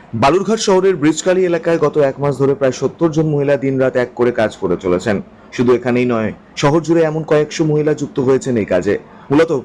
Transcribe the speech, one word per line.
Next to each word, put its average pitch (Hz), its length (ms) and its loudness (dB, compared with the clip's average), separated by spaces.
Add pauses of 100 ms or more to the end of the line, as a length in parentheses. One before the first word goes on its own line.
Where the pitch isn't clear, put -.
(140)
বালুরঘাট 180 460 0
শহরের 190 360 2
ব্রিজকালী 165 500 0
এলাকায় 170 320 0
গত 147 200 0
এক 135 220 0
মাস 139 180 -2
ধরে 139 180 2
প্রায় 131 160 0
সত্তর 156 400 -2
জন 156 180 0
মহিলা 143 280 0
দিনরাত 131 380 0
এক 123 200 0
করে 120 160 2
কাজ 107 260 -2
করে 90 200 -2
চলেছেন। 92 440 -2 (320)
শুধু 123 200 2
এখানেই 123 320 0
নয়, 110 280 -2 (240)
শহর 147 240 2
জুড়ে 165 220 2
এমন 156 200 -2
কয়েকশো 151 420 0
মহিলা 151 280 0
যুক্ত - 260 -6
হয়েছেন 131 380 0
এই 101 80 0
কাজে। 92 320 0 (340)
মূলত 160 200 4 (140)